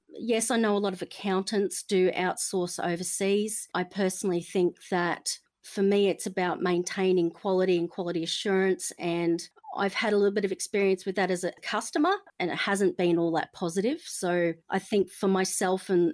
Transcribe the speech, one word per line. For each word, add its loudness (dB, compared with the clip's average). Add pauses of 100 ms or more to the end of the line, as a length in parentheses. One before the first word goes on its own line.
(100)
yes, -2
I 2
know 4
a 2
lot 0
of -8
accountants -2
do 4
outsource -2
overseas. -2
I -2
personally -2
think 0 (140)
that -2 (240)
for -4
me, 4
it's -2
about -2
maintaining 2
quality 2
and -2
quality -4
assurance. 0
And 0 (260)
I've -2
had -2
a 4
little 4
bit 0
of -4
experience 0
with -4
that 2
as -2
a -2 (100)
customer, 0 (260)
and -2
it -4
hasn't 0
been 4
all 2
that -2
positive. -2
So 0 (160)
I -2
think 0
for -4
myself 0
and 4